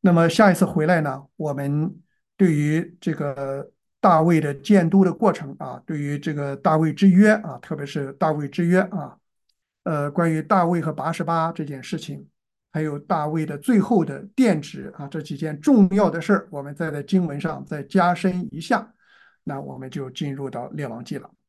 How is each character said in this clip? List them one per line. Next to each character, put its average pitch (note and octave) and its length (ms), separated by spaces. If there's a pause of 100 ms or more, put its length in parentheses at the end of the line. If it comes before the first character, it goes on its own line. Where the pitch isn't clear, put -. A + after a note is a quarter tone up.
那 F#3 120
么 E3+ 160
下 F#3+ 240
一 - 20
次 F3+ 100
回 D#3 220
来 F3 140
呢， C#3 340
我 D3+ 180
们 C#3+ 480 (360)
对 F3+ 160
于 D3+ 480
这 F3 120
个 C#3 600 (260)
大 E3 240
卫 E3 180
的 D3 140
建 F3+ 340
都 F#3+ 160
的 F3 80
过 G#3 200
程 C#3 260
啊， C3 260
对 D#3 140
于 C#3+ 180
这 D3+ 160
个 C#3+ 240
大 D#3 200
卫 D#3 180
之 G3 140
约 G3+ 240
啊， E3+ 260
特 - 160
别 C#3+ 100
是 C#3 280
大 D#3 180
卫 D3 180
之 F3 160
约 F3 180
啊， E3+ 360 (640)
呃， D3 300
关 E3 200
于 D#3 80
大 F#3 240
卫 E3+ 160
和 D3+ 120
拔 D3+ 180
示 D#3+ 140
巴 E3 260
这 D#3+ 140
件 C#3 180
事 E3+ 160
情， C#3+ 260 (480)
还 D#3 100
有 D3+ 140
大 D3+ 300
卫 D#3 180
的 D3 140
最 A3 220
后 F#3 240
的 C#3 180 (140)
殿 G#3 260
职 C3+ 340
啊， C#3 120
这 D#3 120
几 D3+ 160
件 D3+ 240
重 A3 300
要 G3 180
的 E3 120
事 G#3 120
儿， G3+ 200
我 C#3+ 100
们 C#3+ 100
再 D#3+ 160
在 D3 140
经 F3+ 240
文 C#3+ 140
上 D3 240
再 D3 180
加 F3 320
深 F3+ 400
一 D#3+ 60
下。 - 340 (480)
那 C#3 180
我 C#3 160
们 C3 140
就 C3+ 180
进 C#3 240
入 C#3 160
到 B2 200
列 D3 180
王 A#2 180
记 G#2 140
了。 - 100 (200)